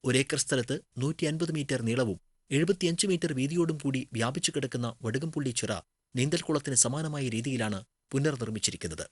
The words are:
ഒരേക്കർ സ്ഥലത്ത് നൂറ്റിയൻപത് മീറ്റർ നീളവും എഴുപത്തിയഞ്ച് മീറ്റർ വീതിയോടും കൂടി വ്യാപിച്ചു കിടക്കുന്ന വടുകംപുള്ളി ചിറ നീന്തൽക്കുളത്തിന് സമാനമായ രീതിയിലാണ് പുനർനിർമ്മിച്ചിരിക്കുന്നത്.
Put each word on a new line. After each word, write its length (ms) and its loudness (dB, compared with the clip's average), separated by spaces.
ഒരേക്കർ 340 2
സ്ഥലത്ത് 420 0
നൂറ്റിയൻപത് 540 0
മീറ്റർ 300 -2
നീളവും 360 2
എഴുപത്തിയഞ്ച് 560 2
മീറ്റർ 260 0
വീതിയോടും 460 2
കൂടി 340 0
വ്യാപിച്ചു 380 0
കിടക്കുന്ന 520 -2
വടുകംപുള്ളി 480 -2
ചിറ 220 -2
നീന്തൽക്കുളത്തിന് 600 0
സമാനമായ 540 0
രീതിയിലാണ് 500 -2
പുനർനിർമ്മിച്ചിരിക്കുന്നത്. 1000 -2